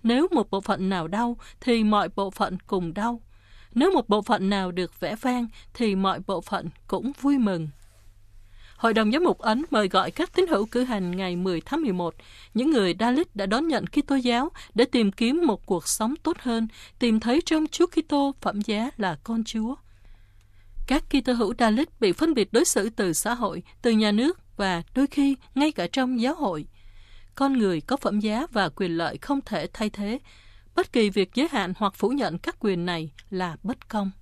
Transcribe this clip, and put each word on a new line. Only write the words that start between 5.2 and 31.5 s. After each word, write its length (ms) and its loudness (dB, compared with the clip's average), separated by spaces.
thì 220 0
mọi 320 0
bộ 140 -4
phận 280 -6
cũng 240 -4
vui 160 4
mừng." 320 0
Hội 160 2
đồng 180 4
Giám 120 2
mục 140 2
Ấn 340 0
mời 160 2
gọi 240 2
các 240 -4
tín 120 4
hữu 180 2
cử 180 0
hành 340 -2
ngày 180 -4
mười 260 -2
tháng 200 -4
mười 120 0
một. 220 -4
Những 180 2
người 280 4
Dalit 360 0
đã 100 -2
đón 220 0
nhận 180 0
Kitô 300 0
giáo 340 2
để 120 4
tìm 260 2
kiếm 340 0
một 200 0
cuộc 220 -2
sống 360 -2
tốt 160 -2
hơn, 280 -2
tìm 200 4
thấy 260 2
trong 220 2
Chúa 200 2
Kitô 540 0
phẩm 200 -4
giá 360 -2
là 260 -2
con 200 -4
Chúa. 320 -4
Các 220 2
Kitô 240 2
hữu 260 0
Dalit 400 2
bị 120 4
phân 220 2
biệt 200 0
đối 120 6
xử 240 0
từ 240 -2
xã 200 -2
hội, 300 -4
từ 100 2
nhà 200 4
nước 280 2
và 260 -2
đôi 120 4
khi 280 2
ngay 160 2
cả 160 -2
trong 340 0
giáo 140 2
hội. 300 -4
Con 180 2
người 280 2
có 160 -2
phẩm 220 0
giá 320 -2
và 180 0
quyền 280 -2
lợi 200 -4
không 240 -2
thể 320 -6
thay 160 -4
thế. 300 -6
Bất 180 -2
kỳ 160 4
việc 260 0
giới 160 2